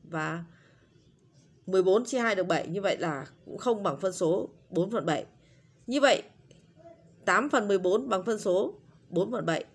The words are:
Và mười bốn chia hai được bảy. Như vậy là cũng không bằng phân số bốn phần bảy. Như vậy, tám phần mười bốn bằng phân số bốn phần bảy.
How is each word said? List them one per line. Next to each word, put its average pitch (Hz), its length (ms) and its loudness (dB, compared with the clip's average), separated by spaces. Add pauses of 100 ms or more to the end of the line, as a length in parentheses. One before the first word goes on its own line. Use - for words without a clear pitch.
Và 160 400 -6 (1200)
mười 185 180 2
bốn 202 220 4
chia 254 140 -2
hai 226 160 2
được 185 120 -2
bảy. 160 200 0
Như 185 140 -4
vậy 190 160 0
là 147 280 -4 (200)
cũng - 120 -14
không 220 260 0
bằng 143 160 -2
phân 190 140 -2
số 185 360 0 (200)
bốn 180 220 0
phần 196 140 -2
bảy. 160 200 0 (640)
Như 262 140 0
vậy, 254 220 4 (1000)
tám 208 240 2
phần 226 180 2
mười 202 100 2
bốn 196 320 0
bằng 190 140 0
phân 214 160 -2
số 208 340 0 (360)
bốn 185 220 0
phần 202 140 -4
bảy. 160 300 -2